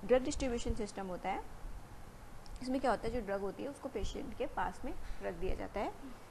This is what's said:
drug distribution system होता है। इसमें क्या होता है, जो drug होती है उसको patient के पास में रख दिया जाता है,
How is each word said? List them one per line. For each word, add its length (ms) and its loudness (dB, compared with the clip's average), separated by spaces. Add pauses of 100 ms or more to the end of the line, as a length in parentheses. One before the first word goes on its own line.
drug 180 8
distribution 520 2
system 320 -2
होता 220 -2
है। 120 0 (1200)
इसमें 200 2
क्या 100 6
होता 160 2
है, 60 0
जो 80 0
drug 200 0
होती 220 -2
है 60 -2
उसको 200 -6
patient 480 -2
के 80 2 (120)
पास 280 0
में 80 0 (300)
रख 100 0
दिया 220 4
जाता 240 -2
है, 120 2 (400)